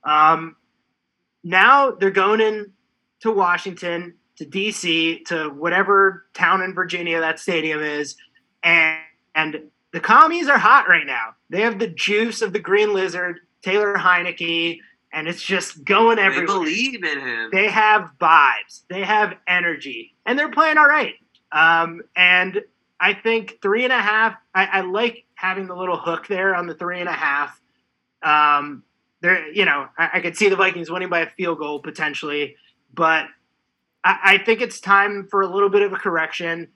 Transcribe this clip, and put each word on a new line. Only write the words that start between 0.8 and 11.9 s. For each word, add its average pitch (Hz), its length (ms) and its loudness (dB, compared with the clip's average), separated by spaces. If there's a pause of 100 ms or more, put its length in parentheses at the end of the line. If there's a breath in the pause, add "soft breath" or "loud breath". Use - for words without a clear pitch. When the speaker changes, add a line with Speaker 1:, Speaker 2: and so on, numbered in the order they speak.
Speaker 1:
now 233 500 4
they're 196 180 0
going 202 320 2
in 214 300 -2 (480)
to 226 100 -2
Washington, 175 840 -4 (200)
to 156 80 -14
D 190 260 -6
C, 165 540 -4
to 160 240 -6
whatever 185 840 0
town 180 260 2
in 185 140 -6
Virginia 175 460 -4
that 160 180 -4
stadium 160 440 -4
is. 147 340 -6 (460 soft breath)
And, 160 360 2 (360)
and 156 280 -4 (300)
the 170 80 -8
commies 311 480 4
are 277 100 4
hot 247 320 6
right 160 160 4
now. 117 300 -8 (120)
They 180 140 -2
have 226 160 -2
the 214 100 -4
juice 208 540 -2